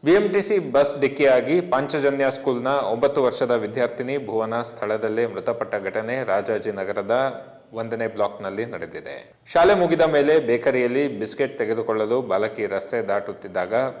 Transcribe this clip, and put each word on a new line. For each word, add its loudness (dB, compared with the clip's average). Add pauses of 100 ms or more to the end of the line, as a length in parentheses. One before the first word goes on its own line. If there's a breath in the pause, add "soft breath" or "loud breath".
ಬಿ 4
ಎಂ 4
ಟಿ 2
ಸಿ -2
ಬಸ್ 6
ಡಿಕ್ಕಿಯಾಗಿ 4
ಪಾಂಚಜನ್ಯ 0
ಸ್ಕೂಲ್ನ -2
ಒಂಬತ್ತು 2
ವರ್ಷದ 2
ವಿದ್ಯಾರ್ಥಿನಿ -2
ಭುವನ -2
ಸ್ಥಳದಲ್ಲೇ -2
ಮೃತಪಟ್ಟ -4
ಘಟನೆ -4
ರಾಜಾಜಿನಗರದ -2 (280)
ಒಂದನೇ -6
ಬ್ಲಾಕ್ನಲ್ಲಿ -6
ನಡೆದಿದೆ. -14 (200)
ಶಾಲೆ 6
ಮುಗಿದ 2
ಮೇಲೆ 4
ಬೇಕರಿಯಲ್ಲಿ 0
ಬಿಸ್ಕೆಟ್ -4
ತೆಗೆದುಕೊಳ್ಳಲು -2
ಬಾಲಕಿ -2
ರಸ್ತೆ -4
ದಾಟುತ್ತಿದ್ದಾಗ -4 (260)